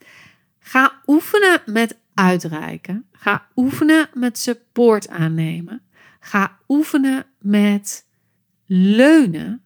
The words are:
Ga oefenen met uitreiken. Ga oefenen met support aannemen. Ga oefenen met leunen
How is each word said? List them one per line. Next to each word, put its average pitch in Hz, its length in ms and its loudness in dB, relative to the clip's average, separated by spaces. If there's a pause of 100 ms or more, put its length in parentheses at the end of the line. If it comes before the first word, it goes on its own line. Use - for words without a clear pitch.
(580)
Ga - 480 -2
oefenen 349 600 2
met 226 320 -4 (160)
uitreiken. 175 1000 -4
Ga - 340 -4 (100)
oefenen 302 580 0
met 247 240 -6
support 233 680 0
aannemen. 165 720 -6 (380)
Ga - 380 -4 (100)
oefenen 269 580 -2 (120)
met 208 680 -2 (600)
leunen 202 1000 2